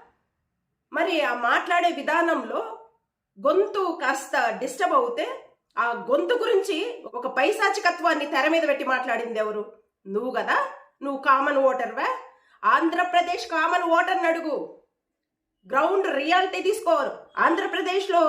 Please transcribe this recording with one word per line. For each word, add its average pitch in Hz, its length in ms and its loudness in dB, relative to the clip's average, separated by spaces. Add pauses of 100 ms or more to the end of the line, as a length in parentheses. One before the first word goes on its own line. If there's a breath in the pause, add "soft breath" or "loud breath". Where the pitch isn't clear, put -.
(920)
మరి 330 280 0
ఆ 247 120 -2
మాట్లాడే 339 560 2
విధానంలో 311 880 -2 (600)
గొంతు 370 640 0
కాస్త 254 580 -2
డిస్టర్బ్ 330 340 -2
అవుతే 262 340 0 (500)
ఆ 226 320 -2
గొంతు 339 240 2
గురించి 427 680 0 (100)
ఒక 247 140 -6
పైశాచికత్వాన్ని 339 960 0
తెర 294 220 0
మీద 320 200 2
పెట్టి 277 180 0
మాట్లాడింది 240 540 -2
ఎవరు? 214 240 -4 (440)
నువ్వు 220 240 -4
కదా. 233 260 0 (460)
నువ్వు 277 180 -6
కామన్ 277 360 2
ఓటర్వా? 254 500 0 (580 soft breath)
ఆంధ్రప్రదేశ్ 339 840 2
కామన్ 339 360 0
ఓటర్ని 349 440 2
అడుగు, 330 540 -4 (840)
గ్రౌండ్ 349 480 2
రియాలిటీ 370 460 0
తీసుకోరు. 330 500 0 (260)
ఆంధ్రప్రదేశ్లో 359 920 2